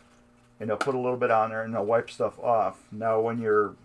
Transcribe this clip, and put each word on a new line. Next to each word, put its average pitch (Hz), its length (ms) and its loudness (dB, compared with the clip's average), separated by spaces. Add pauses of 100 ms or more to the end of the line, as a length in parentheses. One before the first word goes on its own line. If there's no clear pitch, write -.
(600)
and 110 100 -6
they'll 104 80 0
put 135 180 -2
a 127 40 -2
little 127 180 -2
bit 120 140 0
on 110 200 2
there 110 120 -4
and 113 100 -8
they'll 101 120 -2
wipe 117 240 0
stuff 107 300 -4
off. 107 520 0
Now, 110 300 0
when 117 180 0
you're 107 460 2